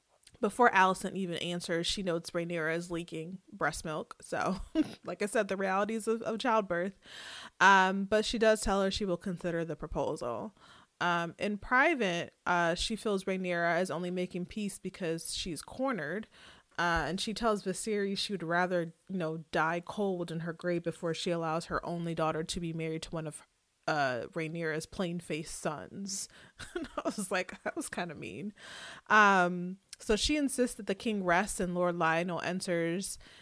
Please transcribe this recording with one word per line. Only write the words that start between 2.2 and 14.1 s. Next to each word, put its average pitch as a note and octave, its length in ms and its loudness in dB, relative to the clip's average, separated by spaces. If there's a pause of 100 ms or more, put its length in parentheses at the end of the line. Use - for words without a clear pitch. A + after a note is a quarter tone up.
Rhaenyra E3+ 440 -2
is F3 140 -4
leaking E3+ 480 -6 (160)
breast D#3 320 -2
milk. D#3+ 360 -6
So, - 380 -2 (220)
<laughs> - 240 -2
like E3+ 160 -6
I G3+ 60 0
said, G#3 200 2
the G3 80 -2
realities G3+ 520 0
of, A3+ 160 0
of A3 160 -2
childbirth. G3 540 0 (680)
Um, F#3+ 460 8
but G#3+ 200 4
she A#3 140 -2
does A3 220 6
tell G3+ 200 2
her F#3+ 80 4
she G3+ 160 -2
will F3 120 0
consider E3+ 460 -2
the E3 120 -4
proposal. C#3+ 800 -4 (440)
Um, E3+ 380 0
in G#3 200 -2
private, A#3+ 760 2 (140)
uh, E3+ 260 4
she G#3+ 220 -2
feels G3 300 -2
Rhaenyra F3 560 0
is F3+ 100 0
only F3 180 -4
making F3+ 380 -4